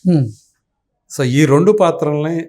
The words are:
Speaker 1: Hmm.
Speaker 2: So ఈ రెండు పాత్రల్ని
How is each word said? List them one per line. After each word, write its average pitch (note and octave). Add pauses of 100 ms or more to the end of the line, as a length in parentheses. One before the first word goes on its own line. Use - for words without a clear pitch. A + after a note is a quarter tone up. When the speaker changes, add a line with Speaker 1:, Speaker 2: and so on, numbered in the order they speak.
Speaker 1:
Hmm. D#3 (920)
Speaker 2:
So C#3+
ఈ C3+
రెండు D3+
పాత్రల్ని E3